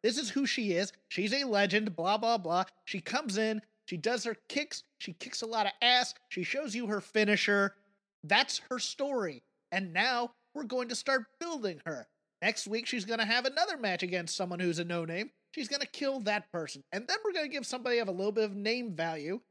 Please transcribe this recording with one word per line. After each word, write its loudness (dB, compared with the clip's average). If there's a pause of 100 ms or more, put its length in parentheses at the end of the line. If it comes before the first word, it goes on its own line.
This 2
is -4
who 2
she 0
is. 2 (160)
She's 0
a 0
legend, 2
blah, 2
blah, 2
blah. 2 (200)
She -6
comes -4
in, 0 (240)
she -6
does 0
her -4 (120)
kicks, -4 (140)
she -10
kicks -8
a -6
lot 2
of 0 (100)
ass, 6 (160)
she -4
shows -4
you -2
her -2
finisher. 4 (500)
That's 4
her -4
story. -2 (280)
And -2
now 2 (240)
we're -6
going -2
to -6
start 0 (120)
building -4
her. -6 (360)
Next 0
week, -2
she's -4
gonna 0
have 2
another 0
match -2
against -2
someone -4
who's 2
a -2
no-name. -4 (240)
She's -6
gonna -4
kill -2
that -2
person. -8
And -6
then 0
we're 0
gonna -2
give -6
somebody 0
of 0
a -2
little 0
bit 2
of -4
name -2
value -4 (100)